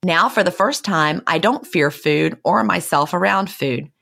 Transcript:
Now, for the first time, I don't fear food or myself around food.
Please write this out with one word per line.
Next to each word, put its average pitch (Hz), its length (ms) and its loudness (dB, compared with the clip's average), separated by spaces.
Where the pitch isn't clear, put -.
Now, 175 240 2
for 214 160 0
the 180 80 0
first 233 320 -2
time, 160 420 0
I 160 120 0
don't 220 280 0
fear 147 240 0
food 151 540 0
or 202 180 2
myself 160 500 0
around 196 380 0
food. 139 400 -6